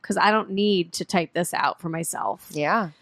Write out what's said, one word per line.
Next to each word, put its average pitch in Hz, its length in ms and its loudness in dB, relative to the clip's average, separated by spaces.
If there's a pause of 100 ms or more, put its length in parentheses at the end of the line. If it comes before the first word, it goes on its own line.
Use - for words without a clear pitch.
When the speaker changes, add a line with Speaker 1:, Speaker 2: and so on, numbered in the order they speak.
Speaker 1:
'cause 190 160 -4
I 202 140 4
don't 214 180 0
need 190 440 2
to 175 120 -4
type 170 280 -2
this 170 200 -2
out - 260 0
for 170 100 -8
myself. 160 600 -6
Speaker 2:
Yeah. 160 400 0 (120)